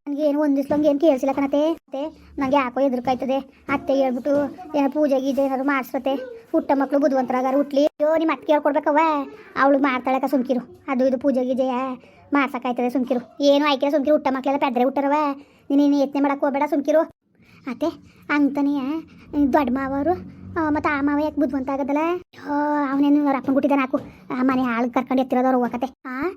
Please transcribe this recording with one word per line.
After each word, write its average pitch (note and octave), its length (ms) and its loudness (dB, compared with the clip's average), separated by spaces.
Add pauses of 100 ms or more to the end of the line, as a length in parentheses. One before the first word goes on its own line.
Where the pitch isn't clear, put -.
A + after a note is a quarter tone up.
ನನಗೆ C#4+ 140 -4
ಏನು D4 180 2
ಒಂದ್ C#4+ 160 2
ದಿವ್ಸ C#4 160 -2
ಹಂಗೆ D4+ 160 2
ಏನು C#4+ 100 2
ಕೇಳಿಸಿಲ್ಲ C4+ 340 2
ಕಣತೆ. C#4+ 400 0
ಮತ್ತೆ D4 360 -8 (300)
ನಂಗೆ C4+ 180 0
ಯಾಕೋ C4 240 0
ಹೆದರಿಕಾಯ್ತದೆ. C4 580 0 (300)
ಅತ್ತೆ C#4 260 -2
ಹೇಳ್ಬಿಟ್ಟು C4 360 0 (460)
ಏನೋ C#4 140 2
ಪೂಜೆ C#4 300 2
ಗೀಜೆ C4+ 220 -2
ಏನಾದ್ರು C4+ 240 -2
ಮಾಡಿಸ್ರತ್ತೆ, C4+ 480 -2 (380)
ಹುಟ್ಟ D#4+ 220 2
ಮಕ್ಳು C#4 240 0
ಬುದ್ಧಿವಂತರಾಗಾರು C4 580 0
ಹುಟ್ಲಿ. C#4+ 300 2
ಅಯ್ಯೋ, D#4 300 0
ನಿಮ್ಮ D#4+ 160 0
ಅತ್ತೆ C#4 140 -8
ಕೇಳ್ಕೊಡ್ಬೇಕವ್ವ, D4 520 2 (600)
ಅವಳು C#4 180 4
ಮಾಡ್ತಾಳಕ್ಕ C4 460 0
ಸುಮ್ಕಿರು. B3+ 640 -2
ಅದು C4 200 2
ಇದು B3+ 100 0
ಪೂಜೆ C4 260 0
ಗೀಜೆಯ C4 280 0 (600)
ಮಾಡ್ಸಕ್ಕಾಯ್ತದೆ B3 580 0
ಸುಮ್ಕಿರು. B3+ 540 -4
ಏನು C#4+ 220 4
ಆಯ್ಕೆ C#4 240 0
ಸುಮ್ಕಿರು, D4 240 2
ಹುಟ್ಟ D4 160 2
ಮಕ್ಳೆಲ್ಲ C4+ 280 -2
ಪೆದ್ರೆ B3+ 260 0
ಹುಟ್ಟರವ, C#4 280 0 (580)
ನೀನೇನು C#4+ 260 4
ಯತ್ನೆ C#4 240 0
ಮಾಡಕ್ C#4 200 0
ಹೋಗ್ಬೇಡ C#4 300 0
ಸುಮ್ಕಿರು. D4+ 300 2 (720)
ಅತ್ತೆ D4 160 -4 (460)
ಹಂಗ್ತಾನೆಯ C#4+ 480 0 (720)
ದೊಡ್ಡ C#4+ 180 2
ಮಾವರು, C4+ 400 -2 (480)
ಆ, D#4 120 0
ಮತ್ತೆ D4+ 180 -2
ಆ C#4+ 120 -2
ಮಾವ C#4+ 180 0
ಯಾಕೆ D4+ 220 -2
ಬುದ್ಧಿವಂತ C4+ 300 -2
ಆಗದಲ್ಲ? C#4 280 -2
ಅಯ್ಯೋ, E4+ 540 -4 (400)
ಅವನೇನು C#4+ 340 2
ಅವ್ರ C4+ 100 2
ಅಪ್ಪನ C4+ 160 -2
ಗುಟ್ಟಿದಾನ C#4 260 2
ಹಾಕು, C4 200 0 (400)
ಆ B3+ 40 0
ಮನೆ C4 200 2
ಆಳು A#3+ 280 0
ಕರ್ಕೊಂಡು B3+ 320 0
ಎತ್ತಿರೋದವ್ರು B3+ 360 2
ಹೋಗಕತ್ತೆ. A#3+ 280 -2 (200)
ಆ, C4 160 -8 (140)